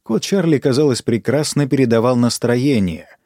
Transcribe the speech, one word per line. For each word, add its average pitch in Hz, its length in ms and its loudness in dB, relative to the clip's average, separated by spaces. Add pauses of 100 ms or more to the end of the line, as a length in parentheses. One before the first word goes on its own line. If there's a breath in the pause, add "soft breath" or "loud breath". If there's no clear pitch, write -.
Кот - 180 -2
Чарли, 170 380 0
казалось, 135 420 0
прекрасно 135 680 -2
передавал 123 480 2
настроение, 120 920 0 (180)